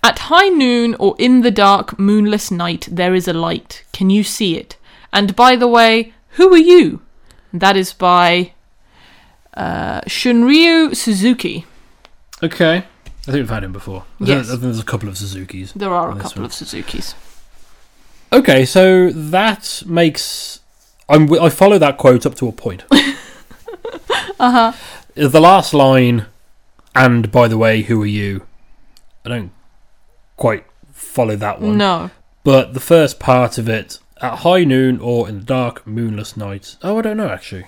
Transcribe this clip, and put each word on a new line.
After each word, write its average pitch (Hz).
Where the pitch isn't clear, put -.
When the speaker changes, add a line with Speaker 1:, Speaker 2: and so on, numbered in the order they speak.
Speaker 1:
"At -
high 370
noon 240
or 202
in 247
the 240
dark, 202
moonless 208
night, 175
there 180
is 180
a 175
light. 165
Can 190
you 208
see 185
it? -
And 196
by 254
the 247
way, 226
who 370
are 339
you?" 330
That 190
is 185
by, 180
uh, -
Shunryu 294
Suzuki. 214
Speaker 2:
Okay. 165
I 135
think 139
we've 120
had 107
him 92
before. 95
I 196
think, -
Speaker 1:
Yes. 135
Speaker 2:
I -
think 120
there's 117
a 110
couple 104
of 92
Suzukis 95
Speaker 1:
There 196
are 175
a -
Speaker 2:
in 101
this 98
Speaker 1:
couple -
Speaker 2:
one. -
Speaker 1:
of 120
Suzukis. -
Speaker 2:
Okay, 139
so 185
that 180
makes, -
I'm 151
wi-, 160
I 165
follow 202
that 143
quote 127
up 127
to 123
a 113
point. 98
Speaker 1:
<laughs> -
Uh-huh. 247
Speaker 2:
The 147
last 151
line, 127
"And 120
by 120
the 113
way, 110
who 110
are 104
you?" 98
I 117
don't 110
quite 113
follow 110
that 104
one. 208
Speaker 1:
No. 185
Speaker 2:
But 131
the 127
first 160
part 127
of 117
it, 110
"At 123
high 180
noon 131
or 117
in 104
the 90
dark, 123
moonless 107
night." 98
Oh, 208
I -
don't 214
know, 202
actually. 92